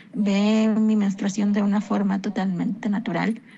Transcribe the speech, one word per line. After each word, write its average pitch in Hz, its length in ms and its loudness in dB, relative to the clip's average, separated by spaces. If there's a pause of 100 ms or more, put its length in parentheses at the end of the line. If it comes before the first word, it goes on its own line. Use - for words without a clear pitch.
(140)
ve 214 540 2 (100)
mi 214 200 2
menstruación 202 560 0
de 202 80 2
una 202 180 2
forma 202 420 0
totalmente 190 680 -4
natural. 190 520 -2 (160)